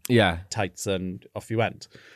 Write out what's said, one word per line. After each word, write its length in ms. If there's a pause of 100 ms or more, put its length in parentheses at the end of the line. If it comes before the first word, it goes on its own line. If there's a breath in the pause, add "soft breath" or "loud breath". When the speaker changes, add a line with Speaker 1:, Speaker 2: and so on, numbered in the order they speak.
Speaker 1:
Ie. 220 (200)
Speaker 2:
tights 360
and 460
off 180
you 80
went. 300 (280 loud breath)